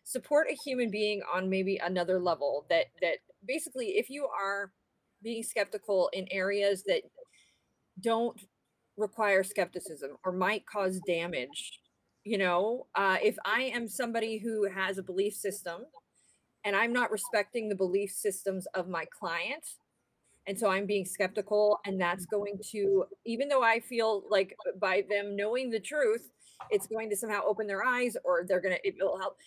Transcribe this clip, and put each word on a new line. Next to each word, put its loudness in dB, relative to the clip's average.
support 2
a -4
human -2
being 0
on 0
maybe 2
another 0
level, 0
that, 4
that 2
basically -4
if 0
you -4
are -4
being -6
skeptical 0
in -4
areas 2
that 2
don't 0
require 4
skepticism -4
or 0
might 0
cause -2
damage, -4
you -2
know, 2
uh, 4
if 4
I 2
am -4
somebody -2
who 0
has -2
a -6
belief -2
system -6
and 0
I'm 2
not 4
respecting 0
the 0
belief 2
systems -2
of -2
my -4
client, -4
and -4
so 2
I'm 0
being 0
skeptical, 2
and -2
that's 0
going -2
to, 4
even -2
though 4
I 4
feel 0
like 2
by 2
them -2
knowing -2
the -2
truth, 0
it's 2
going -4
to -2
somehow -2
open 0
their -2
eyes 0
or 2
they're 2
gonna, 0
it 0
will 2
help. -6